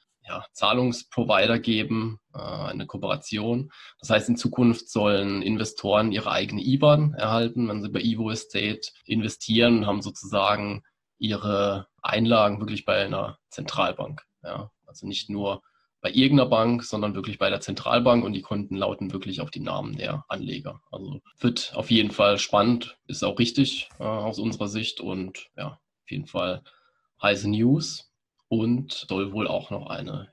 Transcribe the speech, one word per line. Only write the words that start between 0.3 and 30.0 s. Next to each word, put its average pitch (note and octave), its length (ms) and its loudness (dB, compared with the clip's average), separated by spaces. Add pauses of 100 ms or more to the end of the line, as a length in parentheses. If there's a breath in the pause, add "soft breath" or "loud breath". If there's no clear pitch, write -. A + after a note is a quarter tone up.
Zahlungsprovider A2+ 1080 2
geben, A2+ 600 -2 (120)
äh, - 60 -14
eine - 480 -8
Kooperation. A2 840 -4 (260 loud breath)
Das - 120 -8
heißt, A2 180 4
in A#2 80 2
Zukunft A#2 540 2
sollen G2+ 520 2
Investoren G#2+ 720 0
ihre G#2 180 -2
eigene G2+ 320 -2
iban D3 520 4
erhalten, A#2 540 0
wenn G#2 140 -4
sie G#2 60 -8
bei G2 120 -4
Evo A2 300 0
Estate G#2 600 -4 (140 soft breath)
investieren A2+ 720 4
und G#2+ 100 0
haben G2+ 140 0
sozusagen G#2 840 -2 (360)
ihre G2+ 680 -2 (160)
Einlagen G#2 580 4
wirklich G#2+ 240 -6
bei G2 200 2
einer G2 340 -4 (120)
Zentralbank. - 720 -6 (200)
Ja, G#2 280 -12 (160)
also - 200 -18
nicht G#2 240 -8
nur G2 320 -4 (380)
bei F#2+ 100 -4
irgendeiner C3 380 6
Bank, A#2+ 340 2
sondern G#2+ 320 -2
wirklich G2 240 -6
bei G2 120 2
der G2 100 -2
Zentralbank A#2+ 640 2
und G#2 80 -2
die G2 80 -4
Kunden G2+ 360 -6
lauten G2 360 -4
wirklich F#2+ 300 -8
auf - 80 -10
die - 100 -10
Namen - 360 -6
der - 320 -6
Anleger. G2 520 -8 (100)
Also G2 300 -12 (180)
wird - 360 0
auf - 160 -4
jeden A2 200 4
Fall G2+ 280 4
spannend, A2+ 580 2 (100)
ist - 160 -10
auch G2 160 0
richtig, - 600 0
äh, A#2 60 -8
aus A2 340 -4
unserer G#2+ 300 -4
Sicht A2 320 -6
und F#2 560 -8
ja, G2+ 220 -10 (260)
auf - 60 -20
jeden G2 160 -6
Fall F2+ 360 -4 (580 soft breath)
heiße G2+ 300 2
News B2 600 2 (380)
und A#2 600 -2
soll G2 240 -4
wohl G#2+ 140 -2
auch - 240 -4
noch G2+ 200 -8
eine - 420 -10